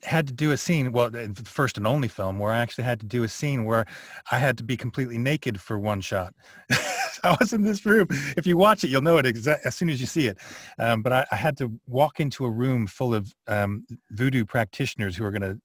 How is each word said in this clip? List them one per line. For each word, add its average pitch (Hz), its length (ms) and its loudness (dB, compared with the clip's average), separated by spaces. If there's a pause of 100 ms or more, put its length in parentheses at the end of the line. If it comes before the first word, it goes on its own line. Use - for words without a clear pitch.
had 165 240 2
to 131 60 -8
do 151 180 2
a 135 60 2
scene, 143 340 0
well, 120 180 4
the 110 240 -8 (100)
first - 340 -2
and 104 100 0
only 135 200 2
film 95 300 -4
where 104 140 0
I 117 80 2
actually 120 240 -2
had 120 160 0
to 110 80 -10
do 120 160 -2
a 110 40 0
scene 135 380 -4
where 113 220 2 (440)
I 123 60 4
had 127 220 2
to 120 40 -10
be 113 140 -2
completely 120 400 -6
naked 127 420 -2
for 107 200 -6
one 101 220 -2
shot. 92 340 -4 (340)
<laughs> 698 540 -2
I 175 160 4
was 220 120 2
in 208 120 0
this 202 220 0
room. 214 220 6 (300)
If 165 100 -2
you 175 80 4
watch 202 280 6
it, 147 60 0
you'll 131 120 4
know 165 160 6
it 131 80 4
exa-, 120 400 0
as 127 100 -2
soon 175 140 0
as 135 100 0
you 127 60 -4
see 143 220 0
it. 98 100 -4 (400)
Um, 113 240 2
but 123 100 0
I, 127 200 4
I - 40 0
had 139 220 0
to 123 140 -4 (160)
walk 135 320 2
into 135 260 -2
a 120 40 0
room 120 380 0
full 120 260 -2
of, 101 200 -2 (140)
um, 101 380 -2 (260)
voodoo 123 340 0
practitioners 110 720 -4
who 110 60 -4
were 101 80 -2
gonna 98 340 -4